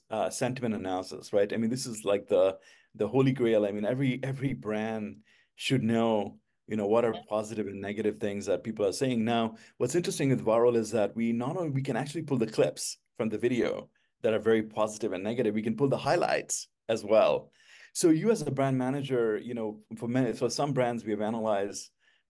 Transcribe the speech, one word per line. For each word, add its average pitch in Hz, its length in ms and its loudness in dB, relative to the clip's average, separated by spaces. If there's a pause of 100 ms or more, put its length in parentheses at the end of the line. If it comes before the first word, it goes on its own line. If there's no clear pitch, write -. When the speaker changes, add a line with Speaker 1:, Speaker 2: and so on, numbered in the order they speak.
Speaker 1:
uh, 107 200 -2
sentiment 123 460 -4
analysis, 92 560 -8
right? 101 220 2
I - 20 -2
mean, 113 140 0
this 127 160 -4
is 113 180 -10
like 101 240 0
the, 101 300 4 (380)
the 104 120 0
holy 131 240 4
grail. 113 340 4
I 101 60 0
mean, 104 140 -4
every, 127 380 0
every 135 300 -4
brand 107 680 -6 (340)
should 131 280 0
know, 113 540 2 (300)
you 107 80 -6
know, 104 120 0
what 117 180 4
are 113 80 2
Speaker 2:
Yeah. 104 160 -10
Speaker 1:
positive 107 380 -4
and 101 120 -10
negative 104 380 -2
things 101 300 -6
that 92 160 0
people 104 240 0
are 92 40 0
saying. 127 320 0
Now, 113 320 0 (220)
what's 123 160 0
interesting 175 360 0
with 117 140 2
Varroll 117 320 4
is 110 160 0
that 107 240 0
we 117 160 0
not 120 260 -2
only, 170 120 -4
we 135 140 -2
can 131 120 -4
actually 147 280 -6
pull 139 160 0
the 110 80 2
clips - 500 -2 (200)
from 110 120 -2
the 107 80 -4
video 117 500 0 (360)
that 113 100 2
are 107 60 2
very 110 240 4
positive 107 500 -2
and 90 100 -4
negative, 113 300 0
we 110 80 -2
can 110 140 -2
pull 139 140 2
the 123 80 2
highlights - 720 -2 (220)
as 110 160 -2
well. 98 460 4 (420)
So - 160 4
you 165 220 4
as 208 100 0
a 147 80 -4
brand 135 300 2
manager, 127 580 0
you 117 160 -8
know, 110 300 -6 (120)
for 117 120 -6
many, 120 260 2
for 120 160 -2
some 143 240 -2
brands, 120 320 0
we 110 60 -4
have 104 100 -2
analyzed 107 680 -2 (380)